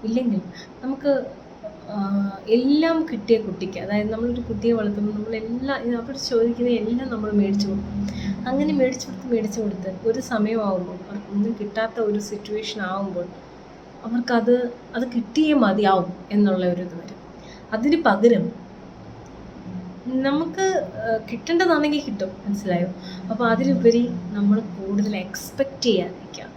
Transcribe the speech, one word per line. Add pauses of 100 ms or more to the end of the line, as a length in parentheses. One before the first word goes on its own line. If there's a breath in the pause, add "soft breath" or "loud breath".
ഇല്ലെങ്കിൽ (420 loud breath)
നമുക്ക്, (640)
ആ, (100)
എല്ലാം
കിട്ടിയ
കുട്ടിക്ക്,
അതായത്
നമ്മളൊരു
കുട്ടിയെ
വളർത്തുമ്പോൾ
നമ്മളെല്ലാം,
അവർ
ചോദിക്കുന്ന
എല്ലാം
നമ്മൾ
മേടിച്ചു
കൊടുക്കും. (380 loud breath)
അങ്ങനെ
മേടിച്ചു
കൊടുത്ത്,
മേടിച്ചു
കൊടുത്ത് (120)
ഒരു
സമയമാകുമ്പോൾ,
അവർക്കൊന്നും
കിട്ടാത്ത
ഒരു
സിറ്റുവേഷൻ
ആകുമ്പോൾ (760)
അവർക്കത്, (260)
അത്
കിട്ടിയേ
മതിയാവും (180)
എന്നുള്ള
ഒരു
ഇത്
വരും. (500 loud breath)
അതിന്
പകരം (1600)
നമുക്ക്, (140)
ആ,
കിട്ടേണ്ടതാണെങ്കിൽ
കിട്ടും,
മനസ്സിലായോ? (420 loud breath)
അപ്പോൾ
അതിലുപരി (240)
നമ്മൾ
കൂടുതൽ
എക്സ്പെക്റ്റ്
ചെയ്യാതിരിക്കുക. (120)